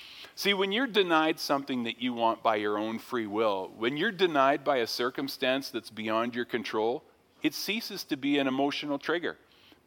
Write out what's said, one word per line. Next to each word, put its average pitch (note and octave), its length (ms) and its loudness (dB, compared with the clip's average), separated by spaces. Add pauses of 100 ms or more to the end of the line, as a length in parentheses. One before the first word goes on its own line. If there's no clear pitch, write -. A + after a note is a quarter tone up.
(360)
See, G3+ 180 2
when G3 180 0
you're A#3+ 140 2
denied E3+ 540 4
something C#3 460 -2
that A2+ 140 -6
you B2 140 -2
want A2+ 300 2
by A2 140 4
your G#2 200 0
own A2 220 -2
free A#2 260 -4
will, G2 500 0
when A#2+ 220 0
you're G#3 140 0
denied D3 520 4
by C#3+ 140 2
a A2+ 100 0
circumstance C3 840 -2
that's A2+ 180 -8
beyond A2 460 -2
your A#2+ 100 -4
control, A2+ 580 -2 (380)
it - 140 0
ceases G3+ 480 -6
to - 120 -4
be C#3+ 220 0
an C#3 100 2
emotional C#3 520 -2
trigger D#3 380 -2 (500)